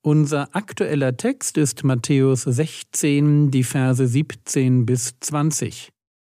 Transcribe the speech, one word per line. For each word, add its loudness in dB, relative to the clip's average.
Unser 0
aktueller -2
Text -4
ist -2
Matthäus 2
sechzehn, 0
die 2
Verse 0
siebzehn 0
bis -4
zwanzig. -4